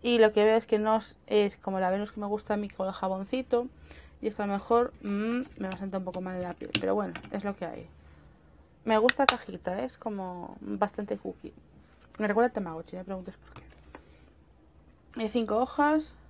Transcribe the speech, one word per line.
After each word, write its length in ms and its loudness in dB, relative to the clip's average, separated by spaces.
Y 180 4
lo 140 8
que 120 6
veo 120 6
es 100 2
que 120 2
no 200 2
es, 280 -8
es 300 2
como 240 -4
la 100 2
Venus 220 -2
que 80 -10
me 60 -6
gusta 280 -2
a 20 0
mí 140 -4
con 160 -4
el 60 -4
jaboncito. 760 -2
Y 80 -4
esto 160 -4
a 20 -2
lo 60 0
mejor, 400 2
mm, 400 -2
me 100 -6
va 60 -6
a 40 -14
sentar 200 -6
un 60 -6
poco 160 -6
mal 160 -6
en 60 -4
la 120 -6
piel. 160 -12
Pero 140 2
bueno, 200 -2
es 100 -4
lo 140 -4
que 80 -8
hay. 240 -10
Me 140 4
gusta 240 4
la 40 6
cajita, 540 -2
¿eh? 40 -4
Es 120 -10
como 640 -8
bastante 560 -4
cookie. 380 -12
Me 80 -2
recuerda 220 4
a 40 -4
Tamagotchi, 440 -8
no 60 -10
me 20 -12
preguntes 320 -10
por 160 -20
qué. 1700 -20
Hay 80 -2
cinco 300 0
hojas. 540 2